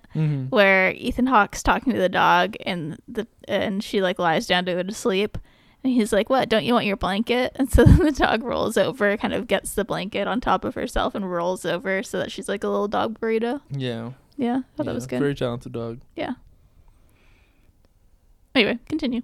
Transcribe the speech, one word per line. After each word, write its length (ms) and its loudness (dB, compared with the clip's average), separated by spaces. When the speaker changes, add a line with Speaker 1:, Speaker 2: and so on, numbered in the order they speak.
Speaker 1:
Mm-hmm. 300 0
Speaker 2:
where 480 4
Ethan 340 -2
Hawke's 340 2
talking 320 0
to 60 -2
the 100 2
dog, 460 2
and 320 -6
the, 200 -8
and 360 -4
she, 180 -2
like, 160 0
lies 300 0
down 180 0
to 80 -2
go 100 -2
to 100 -8
sleep, 440 -2
and 100 0
he's 180 2
like, 200 2
"What? 180 2
Don't 160 2
you 80 2
want 140 2
your 100 -2
blanket?" 600 -2
And 140 0
so 120 8
<laughs> 20 12
then 120 12
the 140 4
dog 320 2
rolls 320 -2
over, 420 2
kind 180 -4
of 120 -4
gets 280 -2
the 100 0
blanket 420 -4
on 140 -2
top 240 0
of 100 -6
herself 380 -2
and 180 -6
rolls 340 -4
over 380 -2
so 140 -8
that 140 -4
she's 180 -10
like 160 -4
a 40 -2
little 200 0
dog 300 -2
burrito. 500 -2
Speaker 1:
Yeah. 420 -6
Speaker 2:
Yeah, 220 -2
I 40 -4
thought 100 -6
that 20 -6
Speaker 1:
Yeah, 60 -6
Speaker 2:
was 140 -8
good. 120 -4
Speaker 1:
very 160 0
talented 380 -6
dog. 260 -8
Speaker 2:
Yeah. 160 -6
Anyway, 240 2
continue. 340 -4